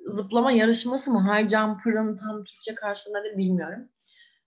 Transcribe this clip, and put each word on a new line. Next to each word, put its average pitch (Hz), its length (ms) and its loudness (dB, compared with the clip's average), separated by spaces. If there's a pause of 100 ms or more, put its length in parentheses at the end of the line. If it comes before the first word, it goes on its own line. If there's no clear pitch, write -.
zıplama 214 460 0
yarışması 240 600 4
mı? 202 220 4
High 214 140 4
jumper'ın 214 680 0
tam 214 280 -10
Türkçe - 320 -14
karşılığı 208 380 -8
nedir 208 240 -6
bilmiyorum. 185 520 -2 (580)